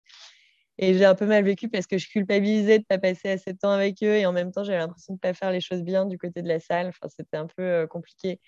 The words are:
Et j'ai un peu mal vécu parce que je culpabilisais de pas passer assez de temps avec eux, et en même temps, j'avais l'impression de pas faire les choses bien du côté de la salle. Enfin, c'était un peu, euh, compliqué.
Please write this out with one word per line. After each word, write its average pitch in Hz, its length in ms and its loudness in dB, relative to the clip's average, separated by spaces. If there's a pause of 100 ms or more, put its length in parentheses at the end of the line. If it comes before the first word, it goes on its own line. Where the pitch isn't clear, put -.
(800)
Et 190 140 4
j'ai 185 100 6
un 190 120 8
peu 208 100 -2
mal 208 180 4
vécu 196 240 0
parce 208 200 -6
que 196 100 -2
je 165 100 -8
culpabilisais 208 720 2
de 214 40 -6
pas 190 140 0
passer 185 320 -2
assez 190 220 -6
de 185 60 -14
temps 202 120 0
avec 196 320 0
eux, 214 140 2
et 208 100 2
en 180 60 0
même 180 200 -2
temps, 202 120 -6
j'avais 196 140 -2
l'impression 170 360 -8
de 185 60 -10
pas 185 140 -2
faire 190 180 -4
les 185 80 -2
choses 180 220 -6
bien 190 240 0
du 180 120 -6
côté 175 240 -10
de 170 60 -8
la 165 120 0
salle. 175 280 -4
Enfin, 170 200 -12
c'était - 280 -12
un 156 100 -8
peu, 185 160 -10
euh, 175 240 0
compliqué. 175 600 -10